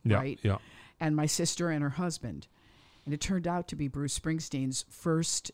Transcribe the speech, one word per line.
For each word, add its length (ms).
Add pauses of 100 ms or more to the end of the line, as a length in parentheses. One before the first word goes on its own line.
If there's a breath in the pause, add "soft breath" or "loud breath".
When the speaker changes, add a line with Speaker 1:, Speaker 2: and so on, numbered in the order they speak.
Speaker 1:
Yeah, 140
Speaker 2:
right? 240
Speaker 1:
yeah. 160 (420 loud breath)
Speaker 2:
And 160
my 120
sister 420
and 140
her 80
husband. 560 (560 soft breath)
And 120
it 40
turned 280
out 220
to 60
be 120
Bruce 300
Springsteen's 720
first 640